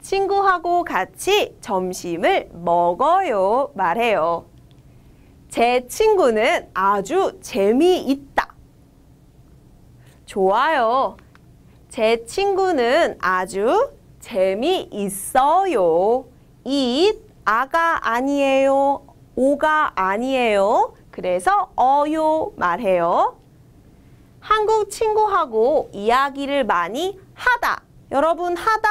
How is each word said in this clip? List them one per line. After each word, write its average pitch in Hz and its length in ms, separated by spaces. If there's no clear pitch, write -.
친구하고 370 840
같이 294 760
점심을 185 920
먹어요 202 1200
말해요. 202 720
제 247 360
친구는 320 880
아주 202 680
재미있다. 262 1120
좋아요. 233 920
제 226 340
친구는 349 960
아주 196 720
재미있어요. 226 2000
it, 277 560
아가 277 640
아니에요. 269 960
오가 294 580
아니에요. 226 1000
그래서 190 680
어요 311 800
말해요. 185 800
한국 427 500
친구하고 339 1000
이야기를 269 720
많이 208 540
하다. 466 480
여러분 330 460
하다. 440 340